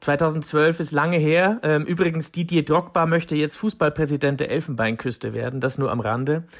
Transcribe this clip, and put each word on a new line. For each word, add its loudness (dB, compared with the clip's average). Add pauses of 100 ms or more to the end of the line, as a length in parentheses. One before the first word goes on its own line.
zweitausendzwölf 0
ist -6
lange 2
her. 2
Ähm, 2
übrigens, -2
Didier 0
Drogba 2
möchte 0
jetzt 0
Fußballpräsident 0
der -4
Elfenbeinküste -4
werden. -6
Das -2
nur 0
am -2
Rande. -2 (160)